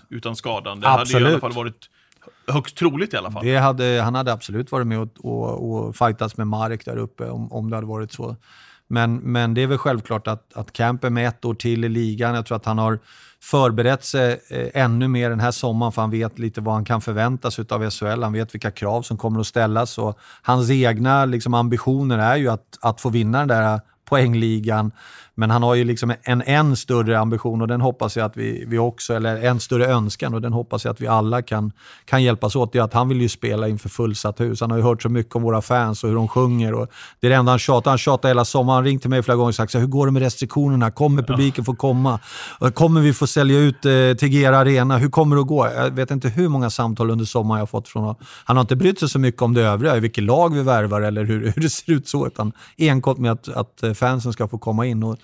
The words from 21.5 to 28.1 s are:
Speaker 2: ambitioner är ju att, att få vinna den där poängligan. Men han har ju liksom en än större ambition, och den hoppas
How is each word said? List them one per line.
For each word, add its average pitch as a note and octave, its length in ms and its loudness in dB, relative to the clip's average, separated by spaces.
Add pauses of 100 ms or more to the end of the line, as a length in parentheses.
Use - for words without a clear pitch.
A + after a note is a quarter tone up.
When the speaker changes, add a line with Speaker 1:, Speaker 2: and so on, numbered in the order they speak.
Speaker 2:
ambitioner A#2+ 640 0
är A2 180 2
ju C#3 140 0
att, - 320 -6
att A#2 200 -2
få B2+ 80 -2
vinna A2+ 300 2
den C#3+ 80 0
där A#2+ 320 2 (300)
poängligan. A2+ 800 2 (480)
Men A2 120 2
han A#2 120 2
har A#2+ 120 4
ju A#2+ 80 2
liksom A#2+ 300 -2 (100)
en B2 180 0
än C#3+ 340 2
större A#2 440 0
ambition, A2+ 420 -2
och A2+ 60 -2
den A#2+ 140 0
hoppas B2+ 360 -2